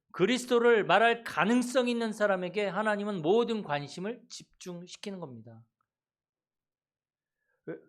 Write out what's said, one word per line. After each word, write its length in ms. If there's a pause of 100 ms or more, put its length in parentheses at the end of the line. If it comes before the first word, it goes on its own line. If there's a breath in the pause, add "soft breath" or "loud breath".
(140)
그리스도를 720
말할 400
가능성 640
있는 240
사람에게 520
하나님은 560
모든 400
관심을 680
집중시키는 920
겁니다. 420 (2250)